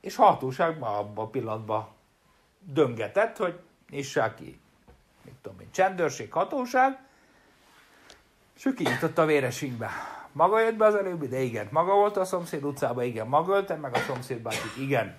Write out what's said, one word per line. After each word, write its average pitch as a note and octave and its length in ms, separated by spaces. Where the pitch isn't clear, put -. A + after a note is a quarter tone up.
és - 160
a B3 60
hatóságban C3+ 680
abban G#2 320
a A2 40
pillanatban A2 580
döngetett, C#3 760
hogy F3+ 220
nyissák C3+ 460
ki, - 240
mit - 200
tudom F#2 180
én, - 120
csendőrség, F3 600
hatóság, B3+ 680
és - 100
ő C4+ 80
kinyitotta D#3 480
a D#3 40
véres C3+ 360
ingbe. A#2+ 280
Maga F3+ 280
jött A3+ 160
be G#3+ 100
az G#3+ 100
előbb F3+ 280
ide, B2+ 160
igen. A2+ 320
Maga F3 220
volt G3+ 240
a F#3 80
szomszéd E3+ 380
utcába, C3 400
igen. A2+ 240
Maga E3 280
ölte G3 200
meg C#3 200
a - 40
szomszéd B2+ 420
bácsit, A2+ 360
igen. B2+ 400